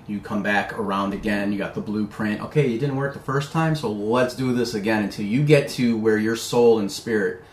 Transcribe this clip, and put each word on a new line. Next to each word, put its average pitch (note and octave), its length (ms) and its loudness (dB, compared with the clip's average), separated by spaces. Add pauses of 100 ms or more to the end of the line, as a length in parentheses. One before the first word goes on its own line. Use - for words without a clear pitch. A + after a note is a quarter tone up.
You G#2 120 -6
come G#2 220 -4
back G2+ 380 0
around G2 340 -2
again. G2+ 380 -2
You G2+ 80 -2
got - 160 -6
the G#2+ 60 -4
blueprint. G#2 600 -4
Okay, C3+ 320 0
it A2+ 60 -2
didn't C#3 160 -2
work C3+ 180 -4
the D3 60 -14
first C#3 320 -4
time, D#3+ 240 0
so A#2 160 -4
let's A2+ 420 0
do B2+ 200 -2
this A2+ 200 0
again A2 300 0
until G2+ 220 -4
you A#2+ 180 2
get D3 280 6
to A#2 260 0
where A2 200 4
your A2 200 0
soul A#2 420 4
and G2+ 120 -2
spirit G2+ 600 -4